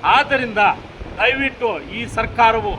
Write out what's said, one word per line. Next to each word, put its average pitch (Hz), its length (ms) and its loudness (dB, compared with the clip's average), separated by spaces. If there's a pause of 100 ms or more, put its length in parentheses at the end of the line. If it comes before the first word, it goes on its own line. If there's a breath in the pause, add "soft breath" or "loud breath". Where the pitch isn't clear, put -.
ಆದ್ದರಿಂದ 233 540 2 (600)
ದಯವಿಟ್ಟು 233 720 -2
ಈ 220 160 -8
ಸರ್ಕಾರವು 226 720 0